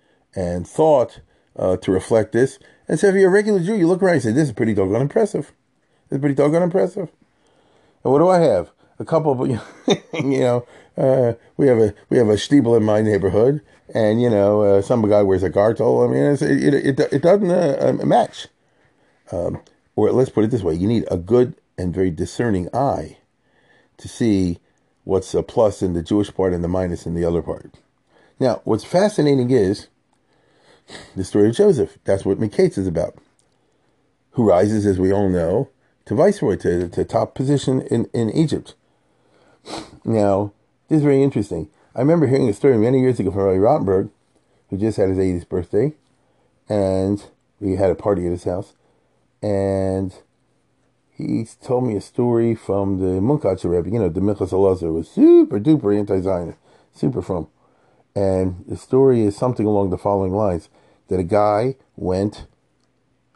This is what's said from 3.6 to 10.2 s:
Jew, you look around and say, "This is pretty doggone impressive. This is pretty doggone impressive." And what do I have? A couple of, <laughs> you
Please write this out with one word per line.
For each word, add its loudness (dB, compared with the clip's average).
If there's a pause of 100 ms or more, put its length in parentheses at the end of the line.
Jew, -2
you 2
look 0
around 2
and 0
say, -2
"This 2
is -8
pretty -2
doggone 0
impressive. -2 (560)
This -6
is -4
pretty 0
doggone 2
impressive." -2 (920)
And 0
what 4
do 4
I 4
have? 0 (260)
A -10
couple 0
of, -2
<laughs> -6
you -2